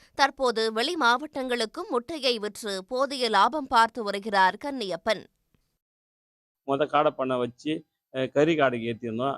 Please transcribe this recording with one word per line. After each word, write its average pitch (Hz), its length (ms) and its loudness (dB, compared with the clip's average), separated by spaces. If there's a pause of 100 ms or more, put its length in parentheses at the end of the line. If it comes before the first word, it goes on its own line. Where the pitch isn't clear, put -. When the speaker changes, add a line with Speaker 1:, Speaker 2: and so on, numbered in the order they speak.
(140)
Speaker 1:
தற்போது 240 580 0
வெளி 247 240 -2
மாவட்டங்களுக்கும் 262 920 -2
முட்டையை 254 480 -2
விற்று 202 480 -6
போதிய 254 420 -2
லாபம் 240 380 4
பார்த்து 226 360 2
வருகிறார் 202 540 2
கன்னியப்பன். 214 640 -4 (1500)
Speaker 2:
மொத 139 180 0
காடை 147 240 2
பண்ணை 131 260 -2
வச்சு, 123 360 -4 (420)
அஹ், 131 180 -2
கறி 156 220 4
காடைக்கு 127 340 2
ஏத்திருந்தோம். 117 500 -4